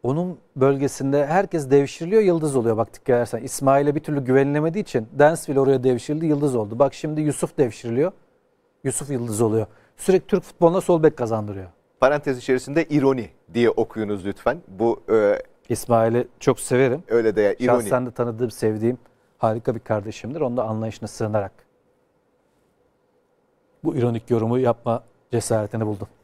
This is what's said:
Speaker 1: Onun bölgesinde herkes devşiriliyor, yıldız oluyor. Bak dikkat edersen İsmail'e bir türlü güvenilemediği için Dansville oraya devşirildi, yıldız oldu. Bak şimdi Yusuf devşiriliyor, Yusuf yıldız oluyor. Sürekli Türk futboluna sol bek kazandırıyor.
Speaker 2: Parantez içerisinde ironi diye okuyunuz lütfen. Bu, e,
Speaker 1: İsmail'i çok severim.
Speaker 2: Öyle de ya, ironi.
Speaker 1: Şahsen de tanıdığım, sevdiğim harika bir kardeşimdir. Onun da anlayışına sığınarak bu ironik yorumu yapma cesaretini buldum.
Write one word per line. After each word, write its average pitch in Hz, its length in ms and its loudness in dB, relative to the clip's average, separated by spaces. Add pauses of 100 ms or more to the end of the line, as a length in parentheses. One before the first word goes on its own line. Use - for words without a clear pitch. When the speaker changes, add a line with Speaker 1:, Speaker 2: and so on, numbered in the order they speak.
Speaker 1:
Onun 160 360 -4 (180)
bölgesinde 139 680 0
herkes 160 440 -2
devşiriliyor, 208 520 2
yıldız 160 340 2
oluyor. 113 200 2
Bak 113 180 -2
dikkat - 140 -10
edersen 120 340 0
İsmail'e 139 520 2
bir 151 60 -2
türlü 143 240 -4
güvenilemediği 147 600 2
için 110 240 -4 (100)
Dansville 147 420 4
oraya 131 240 2
devşirildi, 147 420 0
yıldız 147 300 0
oldu. 110 220 -4
Bak 139 160 2
şimdi 156 260 -6
Yusuf 151 380 -4
devşiriliyor, 127 540 -2 (720)
Yusuf 135 260 -6
yıldız 120 300 -6
oluyor. 110 260 0 (300)
Sürekli - 300 0
Türk 180 160 0
futboluna 175 380 2
sol 170 220 2
bek 151 140 4
kazandırıyor. 104 520 -6 (320)
Speaker 2:
Parantez 139 380 2
içerisinde 139 460 0
ironi 135 460 0 (240)
diye 117 160 4
okuyunuz 104 560 -4
lütfen. 123 320 -4 (100)
Bu, 107 420 -2
e, 104 320 2 (260)
Speaker 1:
İsmail'i 117 600 0 (120)
çok - 200 0
severim. 127 480 0
Speaker 2:
Öyle 113 280 2
de 107 40 0
ya, 101 180 4
ironi. 123 240 2
Speaker 1:
Şahsen 123 240 0
de 120 40 -8
tanıdığım, 117 400 -4
sevdiğim 110 480 -2 (400)
harika 113 360 -2
bir 117 60 -8
kardeşimdir. 113 600 -6
Onun 123 160 -2
da 120 80 -2
anlayışına 110 440 -6
sığınarak 107 440 -4 (2250)
bu 160 120 -2
ironik 117 340 -2
yorumu 117 280 0
yapma 120 440 0 (280)
cesaretini 110 560 -2
buldum. 107 220 -8 (160)